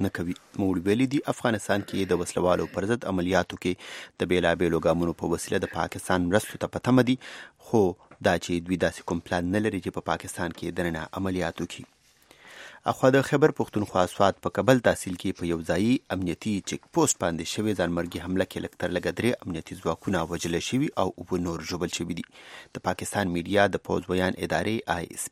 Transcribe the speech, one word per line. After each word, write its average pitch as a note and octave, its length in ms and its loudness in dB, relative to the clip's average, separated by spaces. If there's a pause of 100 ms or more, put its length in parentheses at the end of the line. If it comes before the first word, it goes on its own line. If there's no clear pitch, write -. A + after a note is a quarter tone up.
نه F#2+ 120 0
کوي. F2 180 -4 (240)
موږ F#2 300 0
ویلي B2 240 2
دي D3+ 60 2 (120)
افغانستان G2+ 560 0
کې F#2+ 240 0
د F2 100 2
وسلوالو F2 540 2
پر F#2+ 160 -2
ضد A#2 220 -4
عملیاتو F2+ 500 0
کې - 580 -6
د F2+ 120 0
بیلابیلو E2+ 520 4
ګامونو E2+ 380 2
په E2 100 2
وسیله F#2 320 -2
د - 80 -8
پاکستان F2+ 560 0
مرستو - 320 0
ته - 140 -4
په - 140 -4
تمه B2+ 200 6
دي، B2+ 80 2 (480)
خو A2+ 160 4 (460)
دا F2 100 4
چې F2 320 -4
دوی F2+ 160 0
داسې - 240 -4
کوم E2+ 160 -4
پلان F2+ 320 -2
نه G#2+ 80 2
لري G2 180 -2
چې G2 160 -6
په F2 140 -4
پاکستان E2 440 -6
کې F2 220 -6
درنه D#2+ 260 -2 (160)
عملیات F2 440 -2
وکړي. - 260 -14 (1000)
اخوا - 240 4
د C3+ 120 6
خیبر D3 320 4
پښتونخوا G#2 520 0
سوات F#2+ 320 4
په - 140 -4
کابل A#2+ 300 6
تحصیل F#2 340 2
کې - 180 -4
په F2+ 100 -4
یو E2+ 80 2 (120)
ځایي G2+ 260 2 (200)
امنیتي F#2 380 -2 (200)
چیک - 120 -8 (120)
پوسټ D#3 260 4
باندې E2 300 -2
شوې G#2+ 280 -2
ځانمرګي F2 460 -2
حمله F#2 240 0
کې - 140 -8
لږ - 180 -10
تر F2+ 140 -2
لږه F2 240 -2
درې A#2 260 0
امنیتي F2 340 -8
ځواکونه E2+ 400 -2 (140)
وژل E2+ 320 -2
شوي C#3 240 0 (120)
او F#2 60 2
اووه F2+ 380 -4
نور E2 240 -6
ژوبل E2+ 260 -4
شوي F2 240 -6
دي. - 40 -8 (520)
د - 100 -8
پاکستان - 480 -2
میډیا F#2+ 400 2
د - 140 -2
پوځ F2+ 240 -2
ویان F#2 260 0
ادارې F2 380 -2 (200)
آی - 220 -10
اس - 140 -8